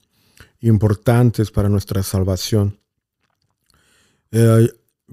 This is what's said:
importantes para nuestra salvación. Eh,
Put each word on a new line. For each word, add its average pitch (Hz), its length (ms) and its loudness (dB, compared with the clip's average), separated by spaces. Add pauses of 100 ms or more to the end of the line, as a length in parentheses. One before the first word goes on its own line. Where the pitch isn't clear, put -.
(600)
importantes 113 920 0
para 101 180 -2
nuestra 98 360 -4
salvación. 101 760 -4 (1500)
Eh, 113 380 4 (440)